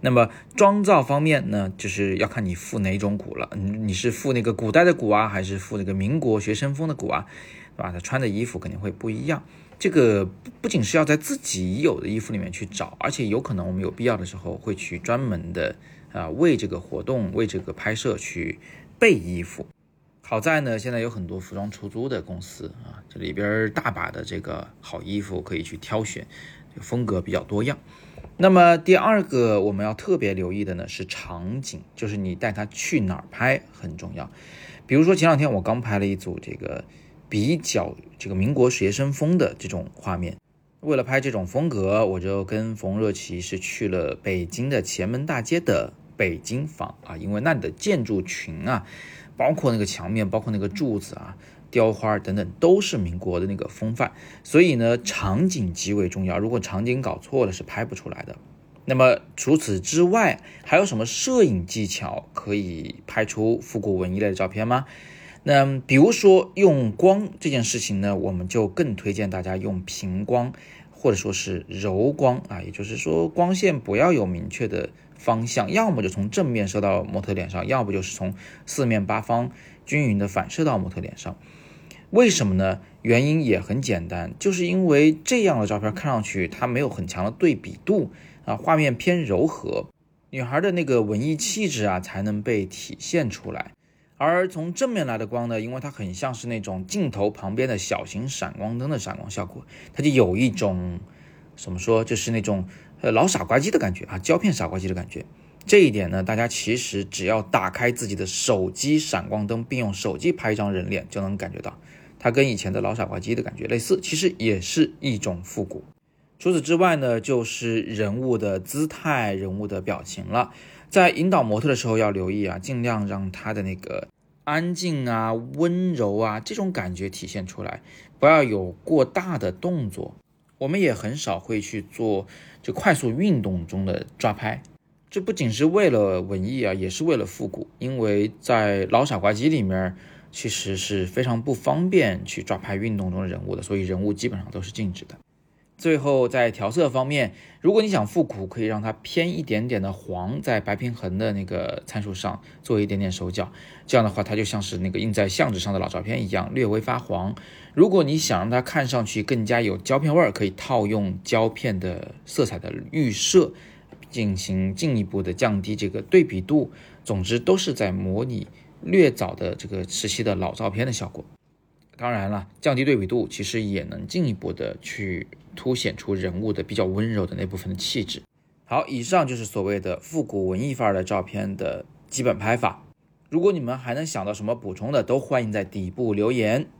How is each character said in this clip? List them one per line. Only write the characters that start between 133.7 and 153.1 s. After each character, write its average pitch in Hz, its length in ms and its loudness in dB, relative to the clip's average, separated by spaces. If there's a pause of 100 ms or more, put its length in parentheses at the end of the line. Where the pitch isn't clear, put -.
的 90 200 -2 (120)
抓 113 140 0
拍， 110 300 -4 (480)
这 - 100 -4
不 190 140 -2
仅 127 180 0
是 117 140 2
为 180 240 6
了 101 320 4
文 95 260 -2
艺 127 160 -2
啊， 98 100 0
也 95 160 -2
是 92 140 -6
为 160 140 2
了 104 80 -2
复 104 220 -8
古， 110 200 -8 (120)
因 127 180 -4
为 104 420 2
在 104 500 2
老 120 140 4
傻 127 140 0
瓜 101 160 4
机 120 160 2
里 156 120 2
面 92 360 -2 (340)
其 - 160 -8
实 98 300 -4
是 95 280 -2
非 123 180 -2
常 117 180 0
不 135 120 -2
方 156 360 0
便 117 340 2
去 - 180 -8
抓 95 160 -4
拍 101 180 -6
运 107 200 -2
动 95 160 -2
中 92 100 -4
的 95 60 -4
人 90 180 -6
物 95 100 -4
的， 95 60 -8
所 101 140 -4
以 98 60 0
人 92 200 -2
物 104 120 0
基 117 160 -4
本 101 100 -6
上 87 120 -10
都 98 100 -6
是 92 100 -10
静 98 220 -4
止 - 120 -12
的。 - 100 -20 (640)
最 160 200 4
后 135 320 4
在 117 220 2
调 107 200 -2
色 151 180 4
方 131 160 0
面， 135 280 0 (260)
如 185 140 4
果 214 80 6
你 214 80 0
想 110 180 2
复 113 160 2
古， 98 240 -6
可 117 140 -8
以 107 40 0
让 107 160 -2
它 110 120 -4
偏 170 440 -2
一 160 60 -4
点 113 240 -2
点 117 140 0
的 95 100 -4
黄， 95 500 -6
在 113 200 0
白 101 120 -4
平 123 200 -4
衡 92 240 -6
的 107 160 0
那 98 100 -4
个 92 420 -6
参 107 160 -6
数 101 120 -6
上 92 280 -6 (220)
做 113 160 2
一 104 60 2
点 98 120 -2
点 98 140 0